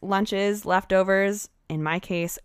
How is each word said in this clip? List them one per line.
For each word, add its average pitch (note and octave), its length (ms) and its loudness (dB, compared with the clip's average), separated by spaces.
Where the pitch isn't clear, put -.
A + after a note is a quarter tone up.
lunches, G3+ 640 -2
leftovers, F#3+ 840 2
in D#3 140 -4
my D#3+ 180 -2
case, E3+ 460 -4